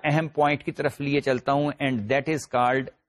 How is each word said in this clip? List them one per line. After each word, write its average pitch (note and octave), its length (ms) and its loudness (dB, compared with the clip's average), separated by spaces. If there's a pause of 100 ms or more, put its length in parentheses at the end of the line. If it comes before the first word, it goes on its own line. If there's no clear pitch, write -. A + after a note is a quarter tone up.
اہم D#3 240 0
پوائنٹ D3 360 0
کی D#3+ 80 -6
طرف D3 280 -4
لیے C#3+ 200 0
چلتا C3 320 0
ہوں، D3 180 0 (140)
and B2+ 160 0 (120)
that C#3 200 0
is C#3+ 240 -6
called B2 320 2 (200)